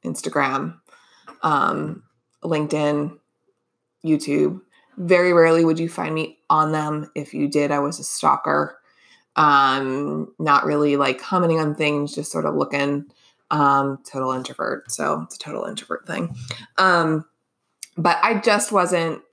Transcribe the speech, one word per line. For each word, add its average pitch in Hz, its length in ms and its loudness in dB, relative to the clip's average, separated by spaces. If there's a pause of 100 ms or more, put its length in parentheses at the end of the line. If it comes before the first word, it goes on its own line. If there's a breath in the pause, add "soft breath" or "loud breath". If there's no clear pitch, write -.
Instagram, 143 720 -4 (640 loud breath)
um, 143 600 -2 (400)
LinkedIn, 151 760 -2 (840)
YouTube. 151 560 0 (360 soft breath)
Very 180 360 4
rarely 165 320 6
would 160 140 2
you 165 100 -2
find 165 260 -6
me 160 240 -6 (100)
on 156 240 2
them. 151 420 -4
If 147 200 -10
you 147 140 -2
did, 143 240 0
I 143 80 0
was 143 180 -4
a 143 60 -14
stalker. 147 760 0 (580 soft breath)
Um, 139 1000 2
not 160 260 2
really, 147 320 2
like, 135 220 0
commenting 170 420 0
on 151 140 0
things, 147 400 -2
just 151 180 -8
sort 160 140 -2
of 151 80 -2
looking, 143 500 -2 (460 soft breath)
um, 139 480 2 (120)
total 131 220 -4
introvert. - 580 -6
So - 340 -4
it's - 120 -18
a - 20 -20
total - 280 -8
introvert - 400 -10
thing. - 280 -6 (440 loud breath)
Um, 165 480 2 (720)
but 170 240 4
I 214 180 2
just 208 320 2
wasn't 170 480 0 (120)